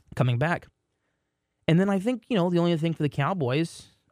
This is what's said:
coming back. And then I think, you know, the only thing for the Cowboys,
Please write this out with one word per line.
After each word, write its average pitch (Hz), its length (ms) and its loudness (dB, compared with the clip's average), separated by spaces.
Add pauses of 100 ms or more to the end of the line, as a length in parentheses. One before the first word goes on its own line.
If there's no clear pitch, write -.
(160)
coming 123 240 0
back. 165 280 -4 (1000)
And 160 120 6
then 196 100 2
I 196 100 0
think, 226 300 -4
you 247 60 -2
know, 180 140 2
the 175 100 2
only 170 180 2
thing 160 160 0
for 151 100 -6
the 147 60 0
Cowboys, 151 800 -2 (240)